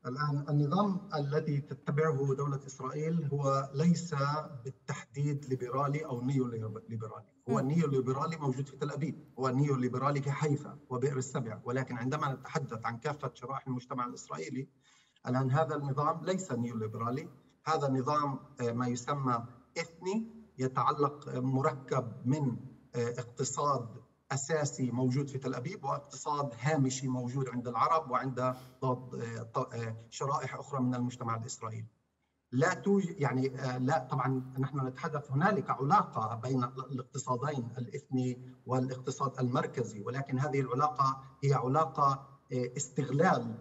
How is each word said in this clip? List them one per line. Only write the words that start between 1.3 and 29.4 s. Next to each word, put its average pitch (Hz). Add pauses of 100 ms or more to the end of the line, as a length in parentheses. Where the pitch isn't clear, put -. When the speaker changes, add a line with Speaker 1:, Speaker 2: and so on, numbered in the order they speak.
Speaker 1:
تتبعه 139
دولة 143
إسرائيل 147
هو 135
ليس 165 (500)
بالتحديد 143
ليبرالي 131
أو 123
نيوليبرالي، 110 (240)
هو 131
Speaker 2:
مم. 131
Speaker 1:
نيوليبرالي 143
موجود 143
في -
تل 147
أبيب، 139 (140)
هو 131
نيوليبرالي 135
في 139
حيفا - (120)
وبئر 127
السبع، 113
ولكن 127
عندما 135
نتحدث 117
عن 117
كافة 143
شرائح 135
المجتمع 123
الإسرائيلي، 127 (580)
الآن 127
هذا 151
النظام 147
ليس 185
نيوليبرالي، 117 (380)
هذا 147
نظام، 139 (220)
آه، 117
ما 123
يسمى 123 (340)
إثني، 185 (320)
يتعلق، 135
آه، 131
مركب 131 (120)
من، 131 (380)
آه، 120 (100)
اقتصاد - (320)
أساسي 139
موجود 127
في 131
تل 131
أبيب 170
واقتصاد 143 (100)
هامشي 135
موجود 127
عند 120
العرب 147
وعند 127 (300)
ضد-، 127
آه، 117